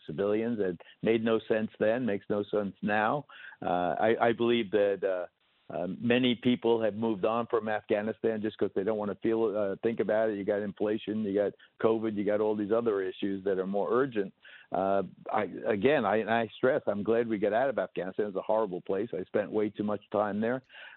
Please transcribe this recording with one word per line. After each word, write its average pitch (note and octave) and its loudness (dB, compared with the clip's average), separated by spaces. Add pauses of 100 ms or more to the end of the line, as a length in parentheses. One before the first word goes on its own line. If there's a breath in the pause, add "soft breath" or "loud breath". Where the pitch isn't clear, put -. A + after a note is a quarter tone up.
civilians. G#2+ 0
It F#2 -2 (240 loud breath)
made A2+ 4
no A2+ 2
sense A2 0 (100)
then, A2+ 2
makes G2+ -2
no G#2 0
sense G#2 0
now. G#2+ 0 (380 loud breath)
Uh, - -2 (300)
I, A2 4 (120)
I A#2+ 4
believe A#2 2
that, G2+ 2
uh, F#2 0 (460)
uh, D#2 -4 (160)
many B2 2
people A#2 2
have G#2+ 0
moved A2 -2
on A2+ 0
from A2 -2
Afghanistan G#2+ -2
just G#2 -4
'cause G2+ -2
they G2 -2
don't G#2+ 0
wanna G#2 -4
feel, A2+ 0
uh, G2 -2
think A2+ -2
about A2 2
it. G#2 -2
You G2+ -4
got G#2 0
inflation, G#2 -2
you G2+ -2
got G2+ 2 (260 soft breath)
covid, A2 2
you G#2 -2
got G#2 2
all G#2+ 2
these G#2 -2
other A2 2
issues G2 -4
that F#2+ 0
are F#2 0
more G2 0
urgent. A2+ 0 (380 loud breath)
Uh, G2 2 (280)
I, G#2+ 0 (240)
again, A#2 2
I, G2+ 2
and G#2 -2
I A2+ 0 (100)
stress, C3 2
I'm G2+ -2
glad A2+ 2
we A2 0
got G2+ 0
out B2+ 2
of A2 -4
Afghanistan. F#2 -4
It's F#2+ -8
a F#2 -2
horrible G#2+ 0
place. G2 -2
I F2 -6
spent G2+ -2
way G#2+ 0
too G#2 -6
much G#2 -2 (100)
time G#2 0
there. B2 -2 (340 loud breath)